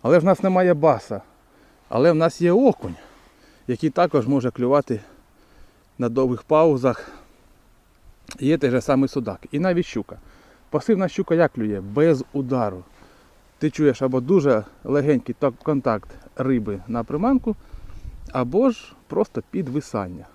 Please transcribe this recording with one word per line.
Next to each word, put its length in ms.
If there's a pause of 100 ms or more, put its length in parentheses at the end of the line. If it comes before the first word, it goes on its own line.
Але 120
ж 60
в 40
нас 180
немає 320
баса, 480 (640)
але 240
в 20
нас 260
є 120
окунь, 420 (720)
який 240
також 360
може 240
клювати 500 (1000)
на 100
довгих 340
паузах. 680 (1300)
Є 180
той 120
же 100
самий 280
судак 420
і 80
навіть 280
щука. 320 (520)
Пасивна 380
щука 260
як 180
клює? 280
Без 520
удару. 520 (760)
Ти 120
чуєш 320
або 180
дуже 440 (200)
легенький 540
так-, 240
контакт 480 (260)
риби 520
на 160
приманку, 520 (760)
або 380
ж 220 (140)
просто 440
підвисання. 840